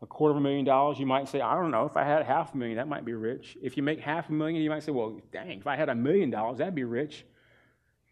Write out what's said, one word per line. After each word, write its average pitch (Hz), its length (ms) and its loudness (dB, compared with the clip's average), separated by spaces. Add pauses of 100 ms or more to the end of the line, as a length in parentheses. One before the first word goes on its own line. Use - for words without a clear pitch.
a 110 40 -12
quarter 151 260 4
of 143 40 0
a 143 40 2
million 139 260 2
dollars, 139 320 4
you 139 80 -2
might 131 220 2
say, 139 120 -2
"I 120 140 2
don't 175 160 0
know, 127 160 2
if 147 100 -6
I 147 80 4
had 147 220 2
half 151 260 0
a 147 60 -6
million, 117 180 -4
that 135 120 -2
might 139 180 -6
be 113 80 -6
rich." 113 480 -6
If 135 160 -6
you 143 40 0
make 151 180 0
half 160 280 -4
a 156 40 -8
million, 156 280 0
you 151 80 2
might 151 140 -2
say, 151 100 -4
"Well, 110 260 -2 (140)
dang, 98 280 -12
if - 60 -14
I 139 100 0
had 151 120 0
a 123 60 0
million 147 340 4
dollars, 113 300 -2
that'd 180 160 -2
be 135 100 -2
rich." 123 400 -4 (880)